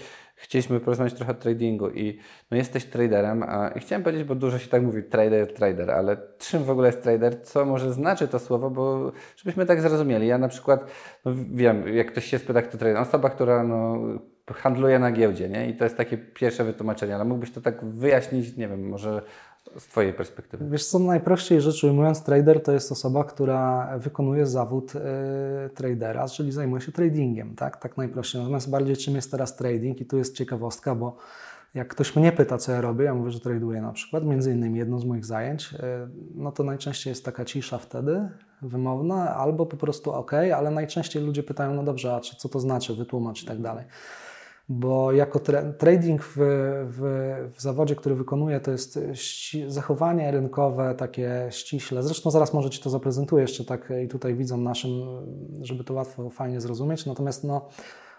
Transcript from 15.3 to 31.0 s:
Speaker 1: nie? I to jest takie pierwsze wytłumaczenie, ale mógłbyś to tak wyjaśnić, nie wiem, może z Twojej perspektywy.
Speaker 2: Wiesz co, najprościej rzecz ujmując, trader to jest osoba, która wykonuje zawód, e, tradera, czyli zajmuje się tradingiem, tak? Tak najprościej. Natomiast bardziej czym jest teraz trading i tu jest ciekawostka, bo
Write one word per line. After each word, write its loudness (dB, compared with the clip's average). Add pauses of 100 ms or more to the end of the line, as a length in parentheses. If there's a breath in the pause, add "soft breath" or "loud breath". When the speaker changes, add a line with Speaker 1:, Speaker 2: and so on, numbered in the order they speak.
Speaker 1:
nie? -4
I -6
to 0
jest 0
takie -2
pierwsze -2
wytłumaczenie, -4
ale -2
mógłbyś -2
to -12
tak -2
wyjaśnić, 2
nie -4
wiem, -6
może -4 (560 loud breath)
z -18
Twojej 2
perspektywy. -10
Speaker 2:
Wiesz -2
co, 4
najprościej 4
rzecz 4
ujmując, 6
trader 8
to 2
jest 2
osoba, 0
która 0
wykonuje 0
zawód, -2
e, -4
tradera, -2
czyli -4
zajmuje -2
się -10
tradingiem, 0
tak? -6
Tak -12
najprościej. -6
Natomiast -4
bardziej 2
czym -2
jest -4
teraz -4
trading -2
i -10
tu 0
jest -4
ciekawostka, -4
bo -4 (580 loud breath)